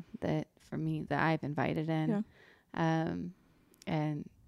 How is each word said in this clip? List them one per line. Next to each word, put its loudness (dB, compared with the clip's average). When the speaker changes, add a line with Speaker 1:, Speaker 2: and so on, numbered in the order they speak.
Speaker 1:
that 0
for -10
me, 0
that 2
I've 2
invited 0
in. 2
Speaker 2:
Yeah. 2
Speaker 1:
Um, -4
and -2